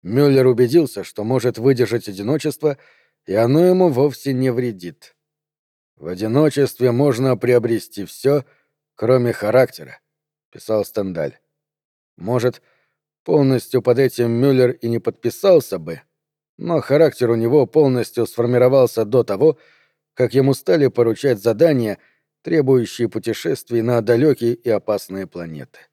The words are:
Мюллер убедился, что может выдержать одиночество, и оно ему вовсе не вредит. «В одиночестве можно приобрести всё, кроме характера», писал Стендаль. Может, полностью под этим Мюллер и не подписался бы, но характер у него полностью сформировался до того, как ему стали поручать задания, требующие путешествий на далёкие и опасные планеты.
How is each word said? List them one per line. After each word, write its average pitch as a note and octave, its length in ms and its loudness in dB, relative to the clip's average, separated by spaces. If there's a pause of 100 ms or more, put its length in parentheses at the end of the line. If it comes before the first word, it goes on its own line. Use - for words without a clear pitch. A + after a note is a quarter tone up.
Мюллер C3 460 2
убедился, B2 560 2
что - 200 -10
может B2 360 -2
выдержать A#2+ 480 0
одиночество, C3+ 720 -4 (500)
и F2+ 60 -6
оно B2 320 2
ему F3+ 240 2
вовсе C3+ 440 -2
не B2+ 180 -2
вредит. G#2+ 640 -8 (840)
«В D2+ 100 -14
одиночестве B2 840 0
можно C3 460 0
приобрести A2+ 680 -2
всё, C#3 380 -2 (520)
кроме A#2+ 380 0
характера», G#2 680 -2 (520)
писал G#2+ 320 -4
Стендаль. E2+ 540 -6 (760)
Может, A#2 460 -4 (600)
полностью C3+ 580 0
под B2 180 0
этим A#2+ 320 0
Мюллер B2+ 400 2
и - 160 -8
не A#2 120 -2
подписался A#2+ 800 0
бы, D#2+ 220 -12 (560)
но E3+ 240 -4
характер C#3 480 2
у A#2 60 2
него A#2 320 2
полностью B2+ 580 0
сформировался B2 800 2
до A#2 180 0
того, A2 340 2 (560)
как B2 200 -2
ему C3+ 200 2
стали D3+ 340 0
поручать A2+ 540 0
задания, A2+ 580 0 (420)
требующие C3 680 0
путешествий - 720 -6
на A#2 200 0
далёкие A#2+ 540 0
и - 140 -8
опасные F#2+ 580 -4
планеты. E2+ 520 -16 (140)